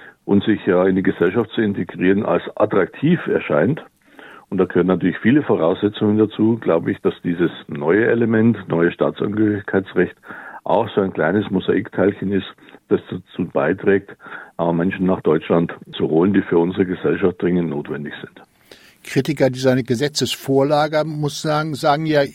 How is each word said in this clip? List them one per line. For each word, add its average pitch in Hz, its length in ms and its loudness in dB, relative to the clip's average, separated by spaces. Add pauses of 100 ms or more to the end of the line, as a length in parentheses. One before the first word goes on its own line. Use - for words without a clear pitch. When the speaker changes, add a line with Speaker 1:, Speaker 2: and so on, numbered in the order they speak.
(240)
Speaker 1:
und 101 200 2
sich, 104 220 0
ja, 90 200 4
in 95 80 2
die 95 80 0
Gesellschaft 95 540 0
zu 117 60 0
integrieren, 98 640 0
als 85 180 0 (140)
attraktiv 107 680 2
erscheint, 80 580 0 (640)
und 98 100 -4
da 92 60 4
gehören 90 240 2
natürlich 92 300 0
viele 147 240 4
Voraussetzungen 104 760 0
dazu, 110 400 2
glaube 90 340 0
ich, - 80 -6
dass - 140 -2 (100)
dieses 85 260 0 (160)
neue 87 400 0
Element, 113 600 2
neue 85 240 2
Staatsangehörigkeitsrecht, 98 1200 -2 (500)
auch 104 300 0
so 104 60 2
ein 95 120 -2
kleines 92 380 0
Mosaikteilchen 98 800 0
ist, 95 140 -2 (420)
das 101 200 2
dazu - 380 -8
beiträgt, 98 720 0 (420)
äh, 85 140 0
Menschen 92 340 -2
nach 90 140 0
Deutschland 85 520 0 (200)
zu - 160 -4
holen, 87 260 2
die 98 80 4
für 87 160 0
unsere 90 280 0
Gesellschaft 90 540 -2
dringend 87 300 0
notwendig 71 500 -8
sind. - 220 -20 (640)
Speaker 2:
Kritiker 139 460 0
dieser 127 300 0
Gesetzesvorlage, 143 1200 0
muss 151 360 -6
sagen, 151 340 -2
sagen 156 320 0
ja, 147 160 2 (120)